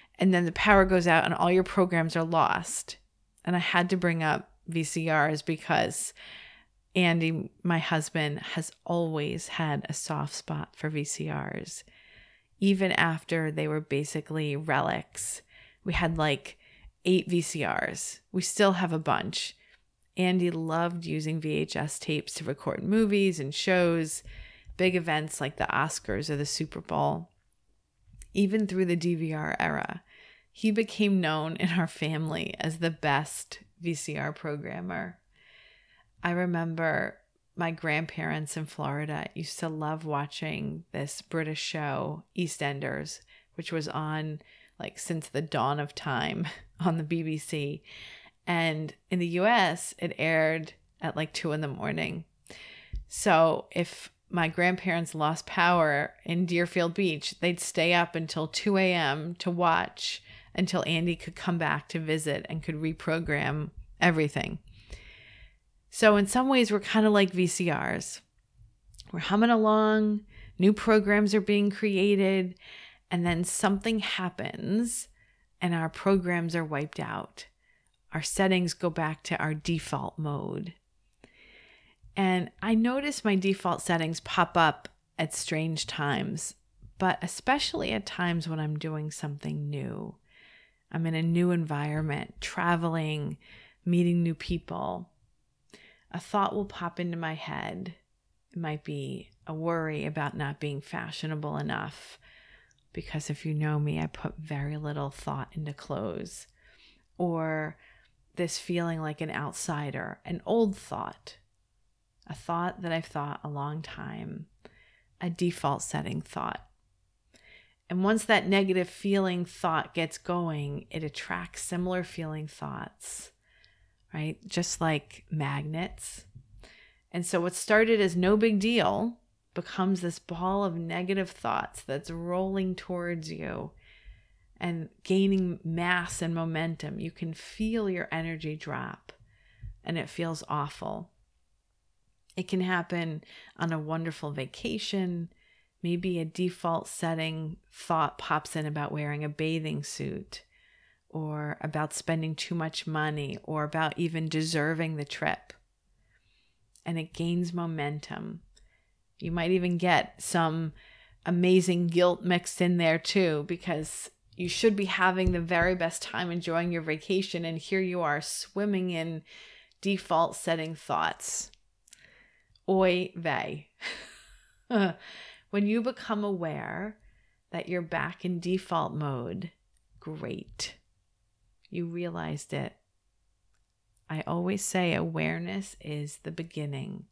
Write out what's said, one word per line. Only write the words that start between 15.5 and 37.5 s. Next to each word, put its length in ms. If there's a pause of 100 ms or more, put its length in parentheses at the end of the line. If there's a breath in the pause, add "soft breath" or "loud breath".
We 80
had, 240
like, 400 (480 soft breath)
eight 240
V 140
C 240
Rs. 540 (120)
We 80
still 320
have 220
a 40
bunch. 560 (640 soft breath)
Andy 320
loved 580
using 340
V 140
H 200
S 240
tapes 360
to 100
record 400
movies 560
and 120
shows, 720 (540 loud breath)
big 180
events 460
like 160
the 80
Oscars 680
or 60
the 100
Super 340
Bowl. 520 (1000)
Even 360
through 160
the 100
D 220
V 180
R 240
era, 460 (480 loud breath)
he 180
became 500
known 360
in 140
our 180
family 720
as 180
the 140
best 640 (220)
V 120
C 240
R 160
programmer. 840 (1040 soft breath)
I 80
remember 880 (380)